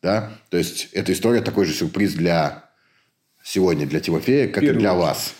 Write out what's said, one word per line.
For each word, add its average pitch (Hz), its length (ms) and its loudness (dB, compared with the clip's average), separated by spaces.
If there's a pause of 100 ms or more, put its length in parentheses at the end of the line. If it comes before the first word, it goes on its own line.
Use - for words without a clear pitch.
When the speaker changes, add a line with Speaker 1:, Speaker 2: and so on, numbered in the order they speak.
Speaker 1:
Да? 107 300 -2 (180)
То 87 80 0
есть, - 340 -4
эта 95 200 -2
история 113 300 2
такой - 220 0
же 78 80 -2
сюрприз 90 420 -2
для 80 500 0 (800)
сегодня, 82 420 0
для 76 140 -2
Тимофея, 120 480 0
как - 160 0
и - 20 4
Speaker 2:
Первый 135 140 2
Speaker 1:
для 104 100 4
Speaker 2:
раз. 90 80 2
Speaker 1:
вас. - 420 -2